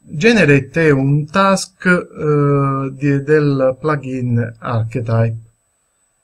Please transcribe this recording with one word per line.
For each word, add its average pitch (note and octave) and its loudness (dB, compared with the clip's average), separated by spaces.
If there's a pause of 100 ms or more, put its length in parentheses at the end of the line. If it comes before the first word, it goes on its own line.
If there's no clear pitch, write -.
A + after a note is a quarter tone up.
Generate D#3+ 2
è - 4
un C#3+ 0
task, G3 -2
eh, C#3+ 0
di, C#3 0
del C#3 2
plugin B2+ -4
Archetype A2+ -2 (880)